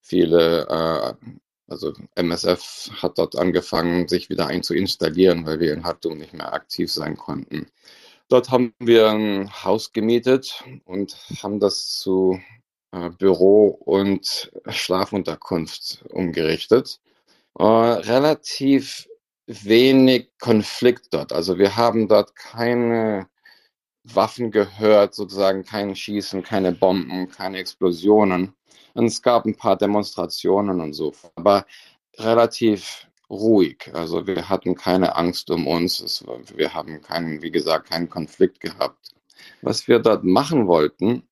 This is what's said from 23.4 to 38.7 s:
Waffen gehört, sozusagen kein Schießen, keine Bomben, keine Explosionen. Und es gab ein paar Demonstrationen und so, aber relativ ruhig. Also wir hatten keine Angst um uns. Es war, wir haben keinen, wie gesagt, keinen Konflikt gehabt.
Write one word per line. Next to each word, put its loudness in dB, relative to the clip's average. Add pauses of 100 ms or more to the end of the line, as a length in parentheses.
Waffen -4
gehört, 2
sozusagen -2
kein -6
Schießen, -8
keine 0
Bomben, -2
keine -10
Explosionen. 0 (400)
Und 0
es -4
gab 2
ein -2
paar 2
Demonstrationen -2
und -8
so, -6 (220)
aber 2 (540)
relativ 0 (200)
ruhig. 2
Also -6
wir -6
hatten -2
keine -2
Angst -4
um -4
uns. -2
Es -10
war, -14 (160)
wir -2
haben -12
keinen, -8
wie -10
gesagt, -2
keinen -6
Konflikt -2
gehabt. -8 (500)